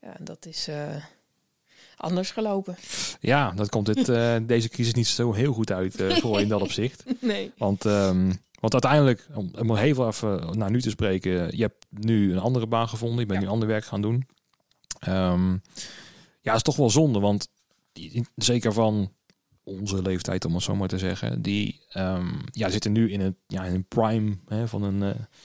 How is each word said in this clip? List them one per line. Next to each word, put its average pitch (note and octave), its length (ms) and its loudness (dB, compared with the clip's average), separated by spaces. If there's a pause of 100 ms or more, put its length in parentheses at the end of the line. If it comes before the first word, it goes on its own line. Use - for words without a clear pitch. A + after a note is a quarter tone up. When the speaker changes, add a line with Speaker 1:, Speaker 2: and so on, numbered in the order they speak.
Speaker 1:
Ja, - 160 -18
en D#3 80 -14
dat - 200 -16
is, D#3+ 220 -8
eh, D3 280 -8 (1000)
anders F3+ 360 -2
gelopen. G3 440 -2 (440)
Speaker 2:
Ja, B2 320 2
dat G#2 180 -2
komt G#2+ 160 0
dit, A#2 260 2
Speaker 1:
<laughs> A#2 80 4
Speaker 2:
eh, A#2 240 4
deze A#2 260 2
crisis A#2 240 0
niet A#2 140 2
zo A#2+ 260 2
heel B2 200 2
goed A2 180 0
uit, F#2+ 280 -2
eh, F#2+ 160 2
voor A2 260 2
in G#2 60 2
dat G#2 140 2
opzicht. G2+ 420 -4 (100)
Speaker 1:
<laughs> B3+ 80 -14
Nee. G3+ 360 -4
Speaker 2:
Want, - 280 0
ehm, F#2+ 460 4 (280)
want A2 140 0
uiteindelijk, C3+ 600 4
om, F#2 240 -6
om A2+ 160 2
heel B2+ 320 2
even G2+ 500 -2
naar G#2 140 0
nu B2 100 2
te B2 80 -2
spreken, F#2 680 0
je A2+ 40 0
hebt - 280 -4
nu G#2 420 2
een F2+ 80 0
andere A#2 280 0
baan A2+ 220 0
gevonden, A#2 300 -4
je A#2+ 60 -2
bent G2 160 -2
Speaker 1:
Ja. F#2+ 40 -2
Speaker 2:
nu G2 60 -4
ander A2 160 0
werk G#2+ 180 0
gaan G2+ 160 -4
doen. A#2+ 260 0 (720)
Ehm, F#2 580 2 (840)
ja, A2 120 0
is A2+ 80 2
toch - 140 0
wel C3+ 140 4
zonde, C3+ 300 4
want G2+ 300 0 (420)
die, E2+ 340 -6 (100)
zeker A2+ 380 2
van G#2+ 380 2 (520)
onze G2 380 -4
leeftijd, F#2 440 -2
om E2+ 80 0
het F2 100 -2
zo G2 120 -2
maar G2 120 0
te F#2+ 100 -4
zeggen, F#2+ 440 -2
die, - 480 -2
ehm, F#2 440 -2 (180)
ja, G#2 180 -2
zitten G#2 220 0
nu A2 200 4
in G2 100 -2
een, F#2+ 160 0 (100)
ja, F#2+ 160 -6
in F2+ 100 -4
een F#2 140 -2
prime, A2 500 2 (100)
hè, A2+ 200 -4
van G#2 160 -4
een, G2 200 -2
eh, G2 180 -4 (240)